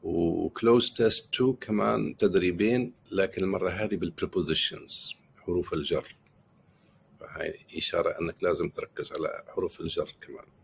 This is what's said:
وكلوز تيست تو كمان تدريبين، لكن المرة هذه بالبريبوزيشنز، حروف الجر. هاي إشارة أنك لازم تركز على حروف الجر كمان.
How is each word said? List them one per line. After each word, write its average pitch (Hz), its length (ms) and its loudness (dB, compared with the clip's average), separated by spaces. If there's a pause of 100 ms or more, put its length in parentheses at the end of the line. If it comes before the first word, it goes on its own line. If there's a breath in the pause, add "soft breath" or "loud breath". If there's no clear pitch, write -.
وكلوز 87 880 2
تيست - 400 2
تو 127 200 2
كمان 107 640 0
تدريبين، 98 760 2 (180)
لكن 95 320 0
المرة 92 260 2
هذه 98 260 -2
بالبريبوزيشنز، 82 1160 -2 (240)
حروف 87 360 -2
الجر. 76 420 -2 (1160 soft breath)
هاي 80 340 -6 (120)
إشارة 85 440 0
أنك 82 220 -4
لازم 87 260 2
تركز - 440 -10
على 78 340 -4
حروف - 340 -4
الجر 80 400 -4
كمان. - 240 -16 (180)